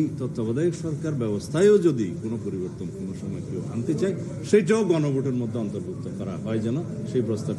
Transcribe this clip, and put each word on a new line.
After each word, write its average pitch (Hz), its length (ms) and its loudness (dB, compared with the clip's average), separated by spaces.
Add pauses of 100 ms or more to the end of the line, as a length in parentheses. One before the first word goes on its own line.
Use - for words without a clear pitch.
(200)
তত্ত্বাবধায়ক 123 640 0
সরকার 156 380 -4
ব্যবস্থায়ও 139 540 4 (120)
যদি 117 200 2 (160)
কোনো 110 120 -4 (100)
পরিবর্তন 90 420 -6 (100)
কোনো 95 240 -6
সময় - 280 -6
কেউ - 120 -4 (120)
আনতে 117 280 -2
চায়, 185 140 0 (340)
সেটাও 214 320 6 (100)
গণভোটের 135 500 2
মধ্যে 113 220 -4
অন্তর্ভুক্ত 92 420 -6 (140)
করা 95 240 -6
হয় 110 220 -2
যেন, 120 120 0 (320)
সেই 123 200 2
প্রস্তাব 104 300 -2